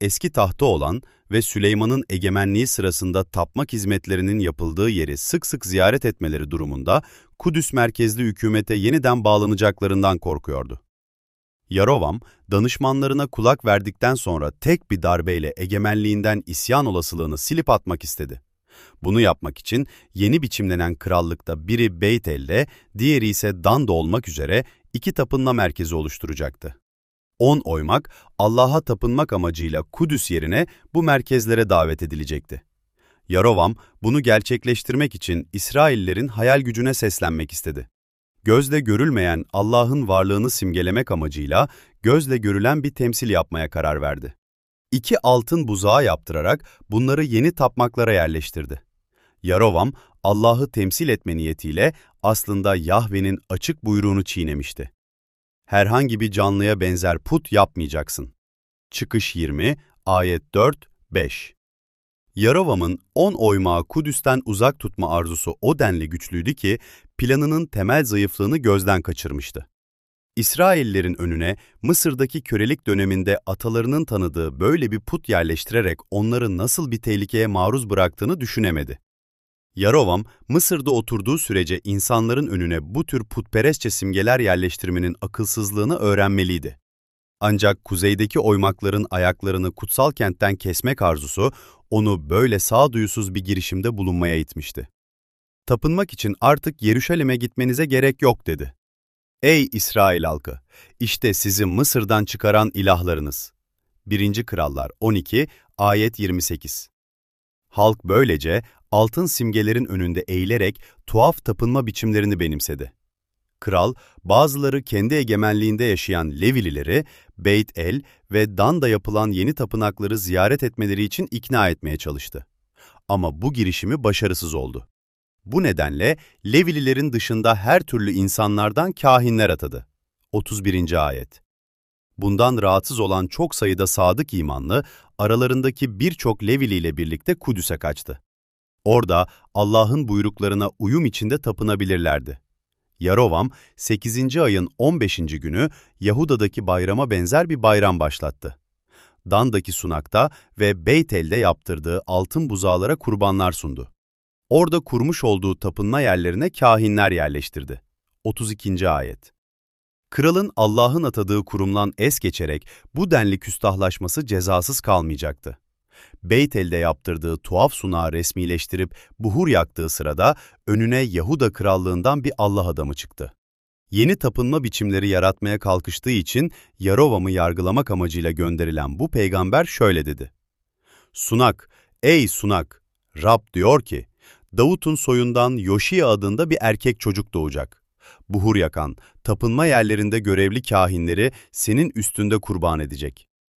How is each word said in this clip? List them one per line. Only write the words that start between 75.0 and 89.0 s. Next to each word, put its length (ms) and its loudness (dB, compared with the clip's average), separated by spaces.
yerleştirerek 680 -2
onları 460 -2
nasıl 340 -2
bir 100 -4
tehlikeye 460 0
maruz 420 -2
bıraktığını 520 0
düşünemedi. 580 -4
Yarovam, 500 2
Mısır'da 440 0
oturduğu 460 -2
sürece 460 -2
insanların 640 0
önüne 480 -4
bu 100 -2
tür 180 -4
putperestçe 680 -2
simgeler 500 0
yerleştirmenin 800 0
akılsızlığını 760 -2
öğrenmeliydi. 840 0
Ancak 460 2
kuzeydeki 540 2
oymakların 720 0